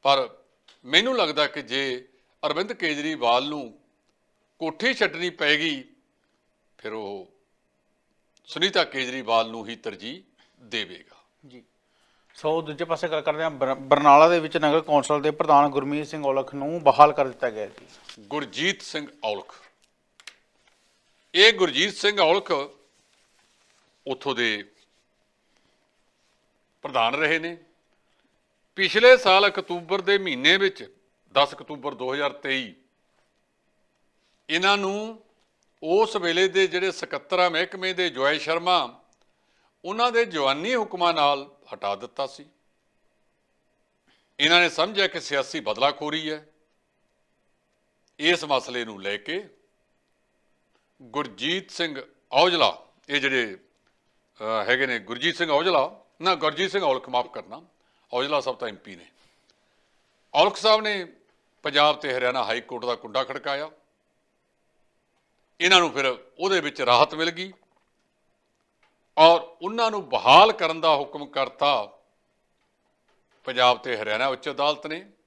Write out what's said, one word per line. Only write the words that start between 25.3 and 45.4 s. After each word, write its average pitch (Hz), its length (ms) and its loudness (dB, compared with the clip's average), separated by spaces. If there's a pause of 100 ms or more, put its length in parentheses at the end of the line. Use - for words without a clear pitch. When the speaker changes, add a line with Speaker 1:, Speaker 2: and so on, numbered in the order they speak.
Speaker 1:
ਪ੍ਰਧਾਨ 127 340 0
ਰਹੇ 156 240 0
ਨੇ। 170 180 -10 (1160)
ਪਿਛਲੇ 220 420 6
ਸਾਲ 202 300 4
ਅਕਤੂਬਰ 185 540 -4
ਦੇ 196 160 2
ਮਹੀਨੇ 165 400 2
ਵਿੱਚ, 190 380 -4 (380)
ਦਸ 139 200 2
ਅਕਤੂਬਰ 143 400 -12
ਦੋ 127 200 -6
ਹਜ਼ਾਰ 143 200 -4
ਤੇਈ, 131 420 -6 (1700)
ਇਹਨਾਂ 190 280 0
ਨੂੰ 208 460 -8 (600)
ਉਸ 208 320 0
ਵੇਲੇ 175 320 0
ਦੇ 190 200 0
ਜਿਹੜੇ 180 240 -2
ਸਕੱਤਰ - 480 -6
ਆ 180 100 4
ਮਹਿਕਮੇ 185 440 -4
ਦੇ, 180 160 -2
ਜੋਏ 143 300 -2
ਸ਼ਰਮਾ, 160 640 -2 (840)
ਉਹਨਾਂ 226 260 -2
ਦੇ 233 140 2
ਜਵਾਨੀ 160 500 -2
ਹੁਕਮਾਂ 180 380 -2
ਨਾਲ 143 440 0 (160)
ਹਟਾ 101 220 -4
ਦਿੱਤਾ 120 320 -8
ਸੀ। 143 180 -18 (1900)
ਇਹਨਾਂ 165 220 4
ਨੇ 165 80 2
ਸਮਝਿਆ 190 380 -2
ਕਿ 170 120 -6
ਸਿਆਸੀ 143 400 -6